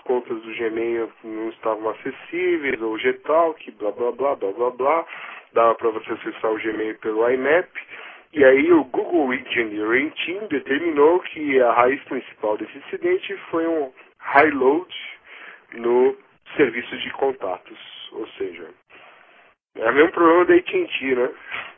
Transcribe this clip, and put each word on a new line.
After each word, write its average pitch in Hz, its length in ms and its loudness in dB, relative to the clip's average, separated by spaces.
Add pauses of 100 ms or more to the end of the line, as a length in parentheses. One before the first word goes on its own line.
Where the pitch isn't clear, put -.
contas 123 400 -4
do 113 140 -14
Gmail 113 560 -4 (120)
não 110 260 -8
estavam 110 420 -4
acessíveis, 143 880 -4
ou 110 160 -4
Gtalk, 147 760 0
blá, 104 200 -6
blá, 120 200 -4
blá, 135 240 -2
blá, 98 160 -4
blá, 123 200 -2
blá. 135 340 0 (480)
Dava 117 220 4
pra 117 160 -2
você 110 220 -8
acessar 110 380 -6
o 110 80 -4
Gmail 110 400 -4
pelo 113 300 0
I 127 80 2
map. 147 300 2 (640)
E 147 100 4
aí 135 300 6
o 151 120 6
Google 147 500 0
Engineering 117 760 -2 (160)
Team 196 220 -8
determinou 151 720 2
que 143 420 0
a 120 100 4
raiz 117 340 4
principal 110 520 -6
desse 107 220 -12
incidente 180 560 -4 (160)
foi 165 160 -2
um 165 240 -4 (260)
high 143 320 4
load 143 380 2 (880)
no 123 400 2 (420)
serviço 120 400 0
de - 140 -8
contatos. 110 680 -6 (360)
Ou - 160 -10
seja, 87 360 -10 (1120)
é 113 120 -2
o 120 40 4
mesmo 156 200 4
problema 170 320 6
da 180 100 6
A 175 80 6
T - 180 -2
and 170 60 -4
T, 131 280 -4
né? 123 140 0 (480)